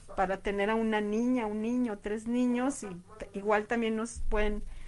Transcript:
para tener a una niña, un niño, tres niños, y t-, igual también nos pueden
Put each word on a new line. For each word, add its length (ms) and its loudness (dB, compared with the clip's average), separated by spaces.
para 220 0
tener 320 0
a 40 2
una 280 2
niña, 440 0
un 160 -4
niño, 360 0
tres 280 -4
niños, 560 0
y 60 -8
t-, 160 -12
igual 320 2
también 300 0
nos 320 -4
pueden 340 2